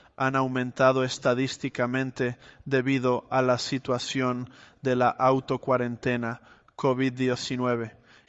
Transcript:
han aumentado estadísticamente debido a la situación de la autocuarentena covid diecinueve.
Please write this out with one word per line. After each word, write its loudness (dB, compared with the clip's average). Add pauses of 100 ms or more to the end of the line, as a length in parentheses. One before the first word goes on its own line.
(160)
han 0
aumentado 2
estadísticamente -2 (260)
debido 2
a 2
la 2
situación -4 (320)
de 2
la 4
autocuarentena 0 (340)
covid 0
diecinueve. -2 (320)